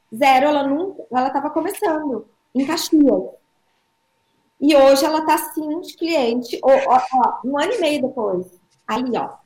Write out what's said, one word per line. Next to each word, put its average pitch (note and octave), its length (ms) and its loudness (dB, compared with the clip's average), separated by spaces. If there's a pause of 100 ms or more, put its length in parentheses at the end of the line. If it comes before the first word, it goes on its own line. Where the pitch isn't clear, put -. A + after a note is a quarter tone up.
(120)
zero, C4 340 4
ela C#4+ 200 0
nunca, D#4+ 460 -4
ela B3+ 180 0
tava C#4+ 200 -4
começando, D#4 760 -4 (280)
em C4+ 120 0
Caxias. D4+ 680 2 (1200)
E D4+ 140 4
hoje C#4 300 6
ela D#4 200 0
tá, D#4 140 2
sim, D#4 440 -8
de - 140 -18
cliente, B3+ 680 -2
ó, C4 80 4 (160)
ó, B3+ 120 4 (140)
ó, A#3 300 0
um C#4 120 -4
ano E4+ 180 -2
e A4+ 60 -4
meio D4 220 -2
depois. G3 440 -4 (420)
Aí, A3+ 160 -2 (120)
ó, D3 120 -4 (180)